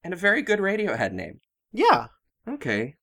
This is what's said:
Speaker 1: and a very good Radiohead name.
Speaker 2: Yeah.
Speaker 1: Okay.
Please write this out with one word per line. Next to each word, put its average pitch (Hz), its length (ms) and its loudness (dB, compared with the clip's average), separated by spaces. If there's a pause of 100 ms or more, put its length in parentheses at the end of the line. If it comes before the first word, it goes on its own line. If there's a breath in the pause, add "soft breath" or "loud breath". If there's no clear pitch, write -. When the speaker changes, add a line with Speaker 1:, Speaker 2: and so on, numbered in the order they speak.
Speaker 1:
and 175 100 -8
a 180 40 -10
very 202 240 2
good 208 180 0
Radiohead 190 540 0
name. 87 260 -10 (320)
Speaker 2:
Yeah. 226 360 4 (400)
Speaker 1:
Okay. 139 540 -4